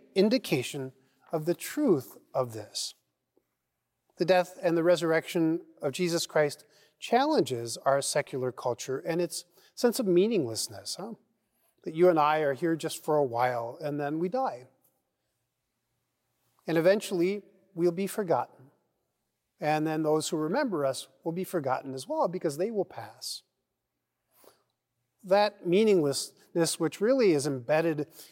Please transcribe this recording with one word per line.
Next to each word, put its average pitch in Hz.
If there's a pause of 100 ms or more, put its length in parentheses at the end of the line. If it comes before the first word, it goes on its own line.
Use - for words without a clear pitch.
(160)
indication 156 (380)
of 156
the 170
truth 196 (160)
of 123
this. - (1200)
The 175
death 180
and 170
the 165
resurrection 165 (180)
of 147
Jesus 170
Christ - (340)
challenges 143
our 139
secular 131
culture 131
and 170
its - (300)
sense 240
of 226
meaninglessness, 170
huh? 220 (720)
That 160
you 175
and 160
I 151
are 139
here 165
just -
for 156
a 147
while 120
and 147
then 147
we 180
die. 185 (2000)
And 165
eventually, 190 (300)
we'll 170
be 190
forgotten. 160 (1040)
And 156
then 160
those 156
who 170
remember 175
us - (160)
will 165
be 185
forgotten 131
as 135
well, 294
because 170
they 208
will 202
pass. - (1800)
That 202
meaninglessness, 170
which 160
really 226
is 143
embedded 147 (240)